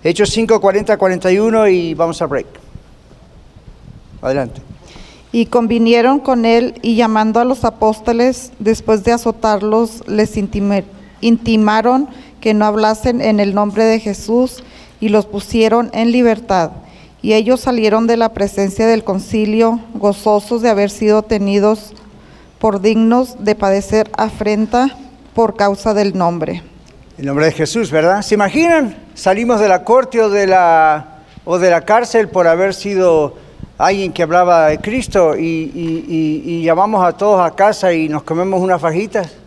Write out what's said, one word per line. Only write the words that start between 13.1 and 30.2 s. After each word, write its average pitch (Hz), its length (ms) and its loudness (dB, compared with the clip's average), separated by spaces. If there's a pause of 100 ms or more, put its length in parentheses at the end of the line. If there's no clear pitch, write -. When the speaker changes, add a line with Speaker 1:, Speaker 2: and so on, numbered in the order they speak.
Speaker 2:
en 214 180 2
el 202 160 0
nombre 208 300 0
de 220 160 2
Jesús, 220 640 -2 (340)
y 214 120 -2
los 208 160 2
pusieron 226 680 0
en 226 180 0
libertad. 226 640 0 (500)
Y 214 120 0
ellos 233 260 2
salieron 226 480 0
de 233 80 2
la 226 160 0
presencia 196 560 -2
del 220 160 2
concilio, 214 720 0 (160)
gozosos 208 680 0
de 240 80 2
haber 202 200 0
sido 214 320 0
tenidos 208 680 -2 (680)
por 202 220 0
dignos 226 580 2
de 214 160 0
padecer 202 640 0
afrenta 220 800 -2 (360)
por 220 220 0
causa 202 400 -2
del 202 240 -2
nombre. 170 460 -4 (540)
Speaker 1:
El 139 80 -8
nombre 143 200 0
de 160 60 2
Jesús, 160 400 -4
¿verdad? 175 300 2
¿Se - 120 -2
imaginan? 262 600 0 (180)
Salimos 214 460 0
de 214 80 2
la 185 160 2
corte 240 360 2